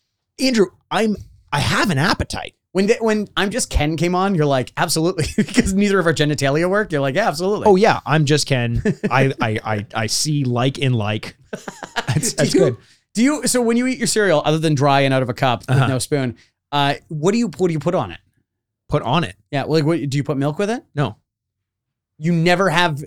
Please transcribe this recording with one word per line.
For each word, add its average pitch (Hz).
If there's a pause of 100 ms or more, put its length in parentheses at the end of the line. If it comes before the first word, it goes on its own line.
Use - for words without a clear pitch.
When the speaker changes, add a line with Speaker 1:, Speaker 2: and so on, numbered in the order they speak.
(380)
Speaker 1:
Andrew, 233 (240)
I'm, 202 (380)
I 143
have 214
an 151
appetite. - (180)
Speaker 2:
When 196
they, 233
when 214
I'm 190
Just 220
Ken 151
came 175
on, 196
you're 151
like, 135
"Absolutely," 165
<laughs> -
because -
neither 196
of 165
our 160
genitalia 147
work. 202
You're 143
like, 139
"Yeah, 208
absolutely." 180
Speaker 1:
Oh 196
yeah, 127
I'm 151
Just 147
Ken. 120 (120)
Speaker 2:
<laughs> -
Speaker 1:
I, 135
I, 110
I, 110
I 110
see 147
like 123
in 131
like. 107 (100)
Speaker 2:
<laughs> - (560)
Speaker 1:
That's, 156
Speaker 2:
Do -
Speaker 1:
that's 190
Speaker 2:
you, 190
Speaker 1:
good. 135 (380)
Speaker 2:
do 214
you? 277
So 247
when 233
you 247
eat 254
your 175
cereal, 180
other 156
than 160
dry 139
and 135
out 131
of 123
a -
cup 123
with -
Speaker 1:
Uh-huh. 131
Speaker 2:
no 127
spoon, 131 (360)
uh, 143 (140)
what 165
do 233
you, 240 (100)
what 185
do 165
you 156
put 175
on 117
it? 82 (720)
Speaker 1:
Put 147
on 139
it? 92 (160)
Speaker 2:
Yeah, 139
like, 151
what, 147
do 139
you 135
put 147
milk 143
with 202
it? 233 (100)
Speaker 1:
No. 143 (1000)
Speaker 2:
You 160
never 175
have 160